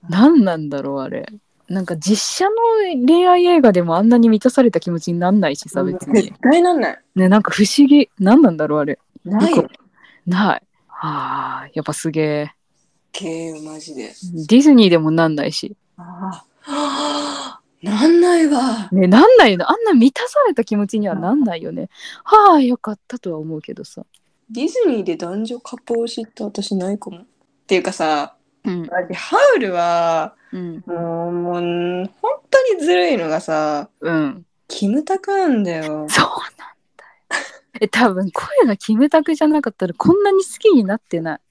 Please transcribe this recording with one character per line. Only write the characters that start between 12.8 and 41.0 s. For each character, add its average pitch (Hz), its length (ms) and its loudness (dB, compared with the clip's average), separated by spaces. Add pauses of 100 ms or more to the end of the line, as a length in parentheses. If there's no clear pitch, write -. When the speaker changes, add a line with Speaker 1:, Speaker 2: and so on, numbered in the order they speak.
Speaker 2:
す - 100 -14
げ 170 60 -8
え 165 180 -10
よ、 156 140 -14
マ 156 180 -16
ジ 156 160 -18
で。 113 180 -14 (340)
Speaker 1:
デ 226 100 0
ィ 269 40 -6
ズ 294 120 4
ニ 226 140 6
ー - 20 4
で 170 80 4
も 156 120 0
な 165 180 0
ん 156 80 -4
な 147 100 -6
い 165 60 -6
し。 - 240 -12 (220)
Speaker 2:
あ 180 460 -14 (240)
あ。 285 920 -8
<gasps> - 200 -20
な 208 260 0
ん 339 120 6
な 349 200 4
い 320 80 4
わ。 240 440 -2
Speaker 1:
ね、 185 160 2
な 226 180 8
ん 508 120 8
な 330 100 8
い 208 40 6
よ 185 60 0
ね。 175 100 -4
あ 339 80 2
ん 466 80 -6
な 427 100 2
満 254 180 6
た 494 160 -6
さ 587 200 -2
れ 349 60 0
た 233 100 -2
気 214 120 -4
持 208 120 -2
ち 220 120 -4
に 208 80 -4
は 196 80 -4
な 185 180 -2
ん 294 100 2
な 190 120 -2
い 165 60 -10
よ - 100 -10
ね。 - 120 -10
Speaker 2:
う - 20 -10
ん。 - 640 0
Speaker 1:
は 349 60 6
あ、 294 60 4
よ 247 160 0
か 208 160 -10
っ - 140 -14
た 247 120 -14
と 180 140 -10
は 156 40 -8
思 156 200 -10
う 156 40 -12
け - 120 -16
ど 170 100 -16
さ。 - 220 -20 (440)
Speaker 2:
デ 233 120 -10
ィ 311 60 -2
ズ - 80 -6 (120)
ニ 233 140 0
ー - 20 -6
で 170 140 -6
男 185 280 -8
女 240 140 -10
カ - 160 -16
ッ 254 60 -20
プ - 120 -6
推 233 140 -2
し 233 160 -10
っ - 20 -10
て - 180 -14
私 202 320 -8
な 185 160 -4
い 208 60 -6
か 196 120 -14
も。 175 80 -18
っ 180 40 -20 (460)
て 196 80 0
い 180 40 2
う - 40 -6
か 185 80 -4
さ、 156 420 -4 (320)
Speaker 1:
う 220 60 -6
ん。 170 160 -8
Speaker 2:
マ 180 200 -4
ジ、 - 60 -12
ハ - 240 -4 (180)
ウ 330 40 0
ル 196 140 -4
は、 170 640 -2 (160)
Speaker 1:
う 185 60 -12
ん。 175 280 -12
Speaker 2:
も 170 440 -6
う、 - 20 -6
も 175 280 -6
う、 175 500 -6 (120)
本 523 100 -4 (180)
当 508 260 2
に 339 60 -10
ず 330 140 0
る 359 160 0
い 247 60 0
の 165 120 -4
が 160 100 -4
さ、 151 500 -4 (100)
Speaker 1:
う 165 120 -6
ん。 160 340 -4 (220)
Speaker 2:
キ - 200 -6
ム 262 160 -2
タ 381 160 -4
ク 392 160 -8
な 381 120 0
ん 233 160 0
だ 175 120 -4
よ。 160 80 -8
Speaker 1:
そ 156 100 -8
う - 20 -8
な 156 100 -8
ん - 40 -10
だ - 100 0
よ。 - 1200 -10 (400)
え、 214 60 -2
多 226 260 2
分、 185 180 -4
声 539 360 0
が 202 100 0
キ - 180 -2
ム 277 140 2
タ 320 120 2
ク 311 140 -2
じ 311 80 -2
ゃ 302 40 2
な 302 140 0
か 247 80 -6
っ - 40 -12
た 185 140 -6
ら 170 60 -6
こ - 200 0
ん 403 100 0
な 403 80 2
に 381 120 2
好 - 60 -10 (100)
き 415 140 4
に 240 100 4
な 190 120 -4
っ 233 60 -10